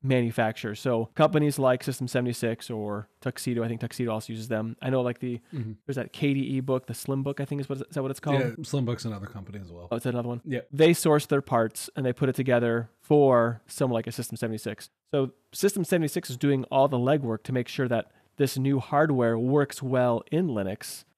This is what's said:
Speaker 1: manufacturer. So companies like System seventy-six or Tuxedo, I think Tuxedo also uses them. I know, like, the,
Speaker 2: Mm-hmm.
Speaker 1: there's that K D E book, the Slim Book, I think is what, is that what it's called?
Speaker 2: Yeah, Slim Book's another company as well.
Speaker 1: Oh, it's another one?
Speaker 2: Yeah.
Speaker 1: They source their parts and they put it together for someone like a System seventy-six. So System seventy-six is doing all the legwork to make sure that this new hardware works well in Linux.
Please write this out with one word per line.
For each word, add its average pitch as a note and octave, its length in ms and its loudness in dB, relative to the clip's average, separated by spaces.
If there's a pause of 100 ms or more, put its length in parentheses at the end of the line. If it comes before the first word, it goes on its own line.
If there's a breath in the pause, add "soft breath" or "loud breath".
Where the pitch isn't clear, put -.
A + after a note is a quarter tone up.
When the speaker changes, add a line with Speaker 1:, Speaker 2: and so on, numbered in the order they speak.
Speaker 1:
manufacturer. A#2+ 720 0
So A#2 400 -2
companies D3+ 460 4
like B2+ 240 4
System B2+ 240 -4
seventy-six A#2+ 640 -2
or G#2 360 -6 (140)
Tuxedo, A#2+ 420 -4
I A2+ 40 -2
think A2+ 120 -6
Tuxedo A#2 320 -4
also A2 220 -6
uses A2 160 -10
them. A2 320 -2
I C3 80 -4
know, C3 120 2
like, A#2+ 180 -4
the, A#2+ 200 -6 (140)
Speaker 2:
Mm-hmm. A2 200 -6 (120)
Speaker 1:
there's C#3 100 -6
that - 180 -6
K C#3+ 200 0
D C#3 80 0
E C3 200 -4
book, C3 260 -2
the A#2+ 80 -8
Slim C3+ 280 -4
Book, C#3 160 -4
I C#3 60 -4
think C#3+ 160 -4
is C3 80 -8
what, C#3 100 -6
is C#3 120 -10
that C#3 100 -4
what C3+ 100 -4
it's - 80 -10
called? C#3 220 0
Speaker 2:
Yeah, A#2+ 100 0 (120)
Slim C3+ 220 -2
Book's A#2 200 -4
another G2+ 220 -8
company G2 320 -14
as F2 120 -16
well. F2 200 -16
Speaker 1:
Oh, A#2 40 0
it's A#2 120 -6
another A#2+ 200 -2
one? A#2+ 180 -6
Speaker 2:
Yeah. B2+ 160 -4 (100)
Speaker 1:
They D#3+ 220 8
source D3 340 4
their C#3 160 4
parts - 520 -2
and C3+ 100 -2
they B2 60 2
put C#3+ 160 0
it B2+ 80 0
together A#2+ 540 2 (100)
for B2 680 6
someone B2+ 260 -2
like A2+ 140 -2
a A#2 40 -6
System - 240 -8
seventy-six. A2 540 -6 (220)
So C3+ 200 0 (220)
System G3 320 0
seventy-six E3+ 460 0
is B2 60 -8
doing C#3 280 2
all C3+ 220 4
the C#3 160 0
legwork B2+ 400 0
to - 80 -6
make B2 160 0
sure C3 200 -2
that A#2 240 -2 (260 soft breath)
this C3+ 200 0
new C3+ 220 2
hardware B2+ 580 4
works C3+ 460 0
well B2 480 2
in E3+ 160 2
Linux. G2+ 560 -4 (140)